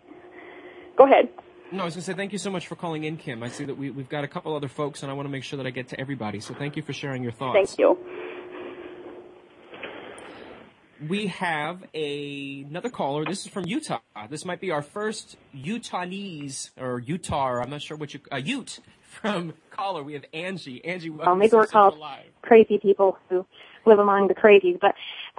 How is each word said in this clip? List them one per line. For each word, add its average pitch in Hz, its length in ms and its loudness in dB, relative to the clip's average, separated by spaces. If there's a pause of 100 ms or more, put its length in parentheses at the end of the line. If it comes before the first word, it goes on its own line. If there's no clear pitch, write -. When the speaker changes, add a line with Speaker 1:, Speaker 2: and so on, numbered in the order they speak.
(960)
Speaker 1:
go 262 80 12
ahead. 254 240 6 (420)
Speaker 2:
No, 190 120 -4
I - 20 -2
was 170 120 -4
gonna 180 60 -10
say 185 120 -6
thank 196 180 -6
you 208 60 -6
so 196 120 -6
much 180 160 -6
for 165 100 -10
calling 160 280 -6
in, 156 140 -6
Kim. 120 240 -10
I 123 60 -6
see 143 180 -10
that 135 100 -8
we, 139 140 -8
we've 131 180 -10
got 147 160 -6
a 143 40 -6
couple 156 280 -6
other 143 120 -6
folks, 147 340 -8
and 139 100 -8
I - 20 -8
wanna 143 140 -8
make 135 160 -8
sure 143 140 -10
that 131 80 -6
I 127 40 -6
get 127 180 -10
to - 120 -10
everybody. 113 400 -6
So 120 140 -12
thank 143 220 -8
you 156 60 -8
for 139 120 -10
sharing 131 280 -8
your 120 100 -4
thoughts. 127 220 -4
Speaker 1:
Thank 110 240 2
you. - 200 6 (3000)
Speaker 2:
We 202 220 -2
have 170 560 -4 (100)
a, 143 760 -8
another 180 220 -8
caller. 151 340 -4
This 175 220 -6
is - 60 -20
from 185 140 -6
Utah. 190 340 -6 (300)
This 151 140 -12
might 180 160 -8
be 185 120 -4
our 147 100 -2
first 214 540 -8 (200)
Utahese 180 1200 -10
or 127 220 -6
Utah, 139 520 -4
or 120 120 -2
I'm 123 80 -8
not 147 120 -10
sure 156 140 -12
what 151 180 -10
you, 139 60 -14 (120)
a 131 80 -4
Ute 202 400 -8 (220)
from 175 520 -6 (160)
caller. 185 320 -4
We 147 120 -12
have 135 100 -12 (100)
Angie. 160 500 -10
Angie, 170 260 -6
welcome 156 160 -2
Speaker 3:
Well, 180 100 6
maybe 208 140 6
Speaker 2:
to 233 80 8
Speaker 3:
we're 220 80 8
Speaker 2:
Central 208 240 8
Speaker 3:
called 151 100 -6
Speaker 2:
Live. 139 240 -12 (180)
Speaker 3:
crazy 220 360 8
people 196 380 4 (120)
who 185 180 -2 (400)
live 214 140 10
among 196 260 4
the 190 80 4
crazies, 190 460 8
but, 196 160 4 (420)